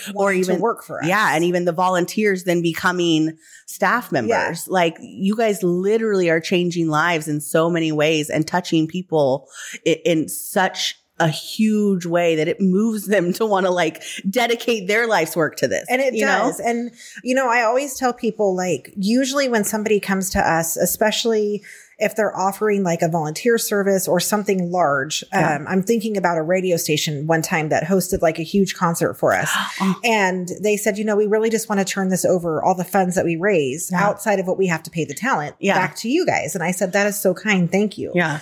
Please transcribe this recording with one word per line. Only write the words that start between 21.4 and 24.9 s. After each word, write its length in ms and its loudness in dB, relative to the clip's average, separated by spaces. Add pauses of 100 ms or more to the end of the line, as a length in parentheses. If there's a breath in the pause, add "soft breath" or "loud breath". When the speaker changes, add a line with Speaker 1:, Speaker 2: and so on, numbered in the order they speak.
Speaker 2:
if 180 -2
they're 200 0
offering, 460 0
like, 200 0
a 60 2
volunteer 500 0
service 500 0
or 100 2
something 540 0
large. 500 0 (100)